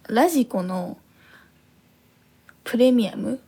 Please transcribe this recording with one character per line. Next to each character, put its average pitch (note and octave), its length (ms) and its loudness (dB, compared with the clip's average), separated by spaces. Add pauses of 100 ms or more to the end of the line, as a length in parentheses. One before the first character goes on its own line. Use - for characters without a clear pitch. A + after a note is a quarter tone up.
ラ C4 220 2
ジ C#4 180 0
コ F#3 160 -6
の F3+ 340 -8 (1700)
プ - 140 -4
レ B3+ 160 6
ミ A3+ 180 2
ア - 60 -14
ム？ A3+ 320 -6